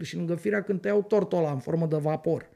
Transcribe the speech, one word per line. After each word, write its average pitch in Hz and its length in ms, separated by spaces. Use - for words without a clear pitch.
și 165 160
lângă 170 180
Firea 202 280
când 190 180
tăiau 202 220
tortul 196 360
ăla 156 140
în 139 60
formă 165 280
de 156 100
vapor. 156 600